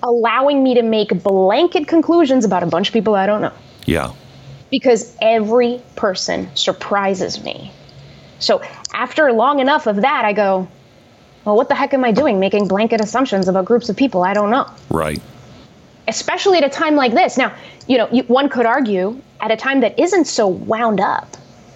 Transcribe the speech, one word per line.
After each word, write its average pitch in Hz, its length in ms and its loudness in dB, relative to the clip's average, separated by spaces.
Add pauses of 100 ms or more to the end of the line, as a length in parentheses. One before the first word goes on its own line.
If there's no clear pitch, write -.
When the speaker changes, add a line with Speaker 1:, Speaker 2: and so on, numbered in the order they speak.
Speaker 1:
Allowing 247 600 0
me 254 120 2
to 240 80 4
make 214 400 -2
blanket 214 640 2
conclusions 302 560 2
about 185 180 0
a 175 40 -2
bunch 165 220 0
of - 60 -8
people 214 200 2
I 190 120 2
don't 208 140 0
know. 175 120 -4 (340)
Speaker 2:
Yeah. 69 260 -2 (580)
Speaker 1:
Because - 520 0
every 233 580 2 (160)
person 185 580 -4
surprises 196 880 -2
me. - 300 -12 (680)
So - 240 -2 (320)
after 262 380 0
long 254 280 2
enough 277 260 0
of 208 160 0
that, 269 220 0
I 208 80 0
go, 190 360 0 (760)
"Well, 208 120 2
what 262 120 2
the 277 60 2
heck 269 200 -2
am 262 100 0
I 233 80 2
doing 226 260 2
making 196 300 0
blanket 214 320 0
assumptions 208 480 -2
about 190 160 0
groups 233 240 0
of 190 80 -4
people 226 260 0
I 190 120 0
don't 208 160 0
know?" 254 160 0 (240)
Speaker 2:
Right. 78 300 -2 (880)
Speaker 1:
Especially 349 520 0
at 302 60 4
a 277 40 2
time 302 280 0
like 254 160 2
this. 254 240 2
Now, 240 160 0 (340)
you 262 120 2
know, 220 140 0
you, 262 120 2
one 269 240 2
could 240 180 0
argue 226 540 0 (200)
at 220 100 -4
a 220 60 0
time 269 240 0
that 214 180 0
isn't 349 280 2
so 220 200 0
wound 214 540 -2
up, - 360 -4 (400)